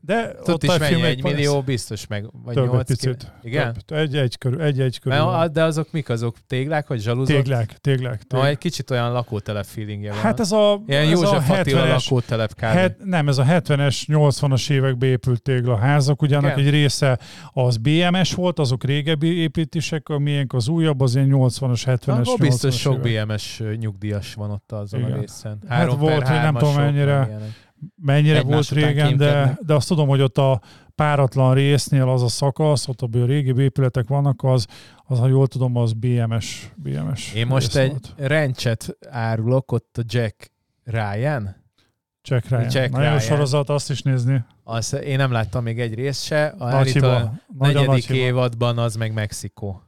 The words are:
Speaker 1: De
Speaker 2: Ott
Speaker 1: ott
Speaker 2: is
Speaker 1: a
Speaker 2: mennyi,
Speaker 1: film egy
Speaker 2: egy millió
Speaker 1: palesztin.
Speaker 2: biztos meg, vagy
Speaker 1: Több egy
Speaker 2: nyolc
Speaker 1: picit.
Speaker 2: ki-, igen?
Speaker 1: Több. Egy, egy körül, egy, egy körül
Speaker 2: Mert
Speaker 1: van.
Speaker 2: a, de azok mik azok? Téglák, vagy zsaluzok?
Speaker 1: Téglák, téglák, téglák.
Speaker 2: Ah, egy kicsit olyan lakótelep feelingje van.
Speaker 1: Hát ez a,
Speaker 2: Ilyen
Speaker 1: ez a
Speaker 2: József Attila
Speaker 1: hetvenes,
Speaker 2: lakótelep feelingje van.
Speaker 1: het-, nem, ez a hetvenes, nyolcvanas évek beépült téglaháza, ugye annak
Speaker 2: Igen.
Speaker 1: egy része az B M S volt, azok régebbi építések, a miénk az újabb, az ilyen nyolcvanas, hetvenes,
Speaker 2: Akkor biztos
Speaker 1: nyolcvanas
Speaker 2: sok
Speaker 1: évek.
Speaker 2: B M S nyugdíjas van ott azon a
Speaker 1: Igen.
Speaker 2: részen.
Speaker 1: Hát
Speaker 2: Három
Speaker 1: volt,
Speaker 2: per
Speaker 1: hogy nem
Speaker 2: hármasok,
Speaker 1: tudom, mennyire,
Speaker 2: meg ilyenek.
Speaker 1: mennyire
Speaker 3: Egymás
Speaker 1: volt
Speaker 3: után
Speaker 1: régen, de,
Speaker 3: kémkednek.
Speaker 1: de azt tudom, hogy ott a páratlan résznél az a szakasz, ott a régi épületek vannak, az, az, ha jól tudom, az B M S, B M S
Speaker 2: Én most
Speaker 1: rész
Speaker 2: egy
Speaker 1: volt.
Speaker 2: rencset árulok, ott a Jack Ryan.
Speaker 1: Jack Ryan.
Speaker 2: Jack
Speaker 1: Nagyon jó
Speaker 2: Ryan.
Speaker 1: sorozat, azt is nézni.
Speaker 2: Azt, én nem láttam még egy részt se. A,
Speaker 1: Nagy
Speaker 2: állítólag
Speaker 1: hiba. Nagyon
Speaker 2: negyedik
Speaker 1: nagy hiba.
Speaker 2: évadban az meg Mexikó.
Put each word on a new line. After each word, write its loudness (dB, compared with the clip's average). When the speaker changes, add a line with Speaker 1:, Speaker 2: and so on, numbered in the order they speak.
Speaker 1:
De -2
Speaker 2:
Ott -4
Speaker 1:
ott 0
Speaker 2:
is 2
Speaker 1:
a 4
Speaker 2:
mennyi, 2
Speaker 1:
film 2
egy 2
Speaker 2:
egy -2
millió 0
Speaker 1:
palesztin. 0
Speaker 2:
biztos -6
meg, -8
vagy -10
Speaker 1:
Több 2
egy 0
Speaker 2:
nyolc 0
Speaker 1:
picit. -4
Speaker 2:
ki-, -12
igen? -2
Speaker 1:
Több. -6
Egy, 0
egy 0
körül, -2
egy, 0
egy -2
körül 0
Speaker 2:
Mert 2
Speaker 1:
van. 0
Speaker 2:
a, 2
de 0
azok -2
mik -4
azok? -2
Téglák, -4
vagy -4
zsaluzok? 0
Speaker 1:
Téglák, 0
téglák, -2
téglák. 0
Speaker 2:
Ah, 4
egy -2
kicsit -6
olyan 0
lakótelep -4
feelingje -10
van. -6
Speaker 1:
Hát 0
ez 0
a, 2
Speaker 2:
Ilyen 2
Speaker 1:
ez 4
a 4
Speaker 2:
József 2
Attila 4
Speaker 1:
hetvenes, 0
Speaker 2:
lakótelep -2
feelingje 0
van. 2
Speaker 1:
het-, -14
nem, 0
ez 2
a 2
hetvenes, 0
nyolcvanas 2
évek 0
beépült 0
téglaháza, 2
ugye 2
annak 2
Speaker 2:
Igen. 0
Speaker 1:
egy 4
része 2
az 0
B -2
M 2
S 0
volt, -2
azok 0
régebbi 0
építések, -4
a -2
miénk 0
az 0
újabb, 2
az 2
ilyen 4
nyolcvanas, 2
hetvenes, 0
Speaker 2:
Akkor 0
biztos 2
Speaker 1:
nyolcvanas 0
Speaker 2:
sok -2
Speaker 1:
évek. -2
Speaker 2:
B -6
M -2
S -10
nyugdíjas -6
van -8
ott -10
azon -6
a -2
Speaker 1:
Igen. -4
Speaker 2:
részen. -10
Speaker 1:
Hát 0
Speaker 2:
Három 2
Speaker 1:
volt, 2
Speaker 2:
per 0
Speaker 1:
hogy 0
nem 2
Speaker 2:
hármasok, 2
Speaker 1:
tudom, 2
mennyire, 2
Speaker 2:
meg 0
ilyenek. -10
Speaker 1:
mennyire 4
Speaker 3:
Egymás 0
Speaker 1:
volt 2
Speaker 3:
után 2
Speaker 1:
régen, 2
de, 4
Speaker 3:
kémkednek. 2
Speaker 1:
de 0
azt 2
tudom, 2
hogy 4
ott 2
a 2
páratlan 2
résznél 2
az 2
a 2
szakasz, 0
ott -8
a -4
régi 2
épületek 0
vannak, 0
az, 2
az, 0
ha 2
jól 4
tudom, -2
az 2
B -4
M 0
S, -8
B -10
M -4
S -10
Speaker 2:
Én -2
most 0
Speaker 1:
rész 4
Speaker 2:
egy 2
Speaker 1:
volt. -10
Speaker 2:
rencset -2
árulok, -2
ott -4
a -4
Jack -4
Ryan. -4
Speaker 1:
Jack -2
Ryan. 0
Speaker 2:
Jack 0
Speaker 1:
Nagyon 0
jó 2
Speaker 2:
Ryan. 2
Speaker 1:
sorozat, 0
azt -2
is -4
nézni. 0
Speaker 2:
Azt, -6
én -4
nem 2
láttam -2
még -4
egy -4
részt -4
se. -2
A, -8
Speaker 1:
Nagy -2
Speaker 2:
állítólag 4
Speaker 1:
hiba. -2
Nagyon 4
Speaker 2:
negyedik 4
Speaker 1:
nagy 4
hiba. 0
Speaker 2:
évadban 0
az -2
meg -4
Mexikó. -8